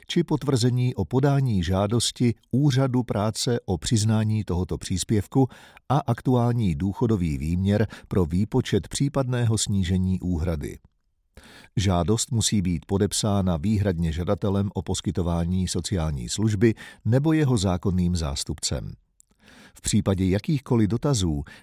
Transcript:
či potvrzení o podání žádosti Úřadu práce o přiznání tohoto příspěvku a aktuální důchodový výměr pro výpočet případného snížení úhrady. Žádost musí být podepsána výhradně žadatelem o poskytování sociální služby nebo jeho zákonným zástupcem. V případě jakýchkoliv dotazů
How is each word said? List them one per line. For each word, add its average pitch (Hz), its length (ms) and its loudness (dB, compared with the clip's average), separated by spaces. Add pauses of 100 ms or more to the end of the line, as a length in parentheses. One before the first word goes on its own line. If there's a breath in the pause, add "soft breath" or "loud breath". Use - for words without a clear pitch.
či 170 160 0
potvrzení 127 720 0
o 95 100 4
podání 131 580 2
žádosti 104 680 0 (180)
Úřadu 127 520 2
práce 110 640 -2
o 92 120 -2
přiznání 107 680 0
tohoto 87 340 -2
příspěvku 107 680 0 (420 loud breath)
a 131 80 2
aktuální 120 800 0
důchodový 92 600 0
výměr 95 500 0 (200 loud breath)
pro 95 180 0
výpočet 98 600 0
případného 123 720 0
snížení 92 600 0
úhrady. 82 580 -4 (1000 loud breath)
Žádost 92 540 2
musí 107 300 0
být 85 240 -2
podepsána 98 720 0
výhradně 92 540 0
žadatelem 98 640 -2
o 95 80 -4
poskytování 87 840 -2
sociální 78 640 -4
služby 107 440 2 (320 loud breath)
nebo 139 280 2
jeho 139 240 2
zákonným 90 580 0
zástupcem. 71 800 -6 (840 loud breath)
V - 40 -20
případě 95 440 2
jakýchkoliv 107 640 2
dotazů 95 540 0 (200 loud breath)